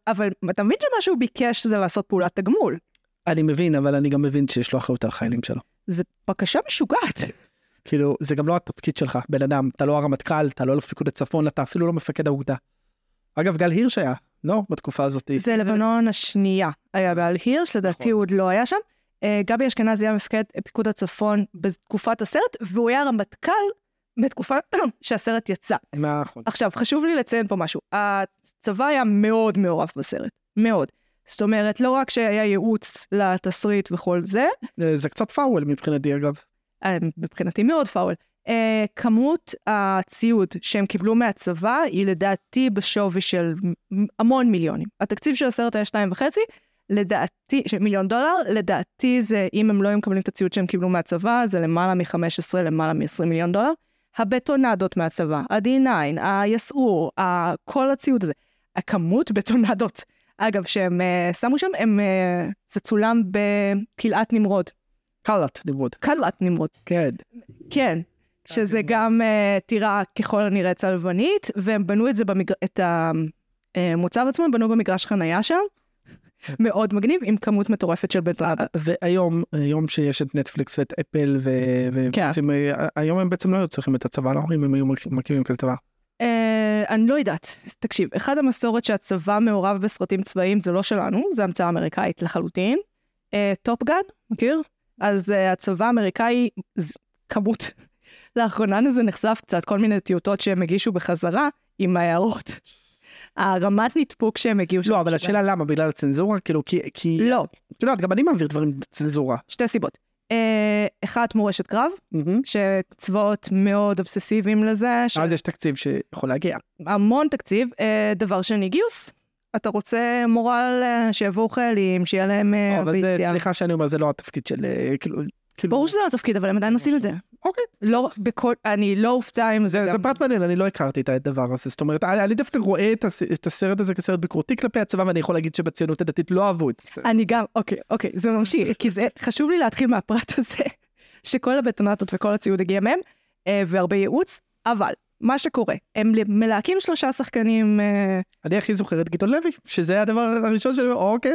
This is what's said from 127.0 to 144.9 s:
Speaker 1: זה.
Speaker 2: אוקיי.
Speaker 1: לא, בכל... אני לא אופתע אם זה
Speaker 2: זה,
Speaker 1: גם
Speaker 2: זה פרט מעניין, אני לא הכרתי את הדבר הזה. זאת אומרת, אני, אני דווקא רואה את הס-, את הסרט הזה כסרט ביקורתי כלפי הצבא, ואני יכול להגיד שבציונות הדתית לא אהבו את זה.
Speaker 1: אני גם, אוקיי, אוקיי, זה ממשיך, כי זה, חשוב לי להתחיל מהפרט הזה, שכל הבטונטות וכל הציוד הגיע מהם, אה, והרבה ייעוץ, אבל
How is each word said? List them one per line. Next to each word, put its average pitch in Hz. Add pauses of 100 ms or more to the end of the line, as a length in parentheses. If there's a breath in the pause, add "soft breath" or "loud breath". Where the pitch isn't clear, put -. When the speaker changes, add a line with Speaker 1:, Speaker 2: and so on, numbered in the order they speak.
Speaker 1:
זה. 202 (340)
Speaker 2:
אוקיי. 381 (180)
Speaker 1:
לא, 233
בכל... 240 (100)
אני 208
לא 220
אופתע 233
אם 214
זה 202
Speaker 2:
זה, 196
Speaker 1:
גם 180
Speaker 2:
זה 220
פרט 262
מעניין, 254
אני 175
לא 190
הכרתי 139
את 127
הדבר 131
הזה. 127
זאת -
אומרת, 151
אני, 196
אני 208
דווקא 262
רואה 214
את 226
הס-, 180
את -
הסרט 190
הזה 190
כסרט 185
ביקורתי 180
כלפי 233
הצבא, 202
ואני 170
יכול 170
להגיד 160
שבציונות 165
הדתית 175
לא 185
אהבו 165
את - (120)
זה. -
Speaker 1:
אני 226
גם, 226 (120)
אוקיי, 208 (120)
אוקיי, 220
זה 185
ממשיך, 220
כי 233
זה, 196 (120)
חשוב 294
לי 359
להתחיל 262
מהפרט 226
הזה, 277 (600 soft breath)
שכל 262
הבטונטות 208
וכל 208
הציוד 196
הגיע 190
מהם, 247 (480 soft breath)
אה, 202
והרבה 180
ייעוץ, 214 (260)
אבל 226 (280)